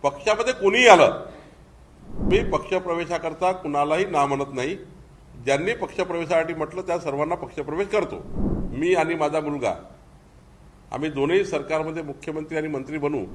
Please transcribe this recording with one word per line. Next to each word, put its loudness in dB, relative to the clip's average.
पक्षामध्ये 0
कोणीही 6
आलं, 8
मी 2
पक्षप्रवेशाकरता -2
कुणालाही 0
ना 2
म्हणत -2
नाही. -4
ज्यांनी 2
पक्षप्रवेशासाठी -2
म्हटलं, -6
त्या -2
सर्वांना -2
पक्षप्रवेश -6
करतो. -2
मी 0
आणि 2
माझा 0
मुलगा, -2
आम्ही -4
दोन्ही 2
सरकारमध्ये -4
मुख्यमंत्री -8
आणि -4
मंत्री -6
बनू. -2